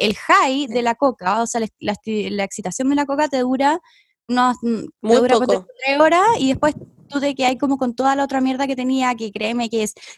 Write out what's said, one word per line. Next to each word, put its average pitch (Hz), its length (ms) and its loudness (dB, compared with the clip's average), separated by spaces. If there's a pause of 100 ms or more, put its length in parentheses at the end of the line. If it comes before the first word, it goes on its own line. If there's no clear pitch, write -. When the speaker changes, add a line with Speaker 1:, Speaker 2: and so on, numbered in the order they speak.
Speaker 1:
el 202 140 0
high 294 520 2
Speaker 2:
Sí. 220 60 -6
Speaker 1:
de 240 100 0
la 233 100 0
coca, 220 480 -2
o 233 60 -2
sea, 233 140 -4
la, 220 60 -2 (120)
la, 202 160 -4 (100)
la 202 380 -4
excitación 196 460 -6
de 285 60 2
la 285 120 -2
coca 277 200 0
te 277 120 -2
dura 262 400 0 (480)
unos, 247 340 2
mm, 226 180 0
te - 100 -10 (120)
Speaker 2:
Muy 226 160 4
Speaker 1:
dura, 254 200 4
ponte 226 180 2
Speaker 2:
poco. 185 120 -4
Speaker 1:
tú, - 60 -20 (100)
tres 277 160 2
horas 339 280 6 (100)
y 262 120 0
después 294 260 0 (340)
tú 285 100 -4
te 277 140 -2
quedas 262 260 0
como 277 200 0
con 247 160 -4
toda 269 200 2
la 277 80 0
otra 277 180 -2
mierda 262 260 -2
que 269 80 -4
tenía, 254 400 0
que 226 160 -8
créeme 220 400 -4
que 226 120 0
es 214 100 -4 (240)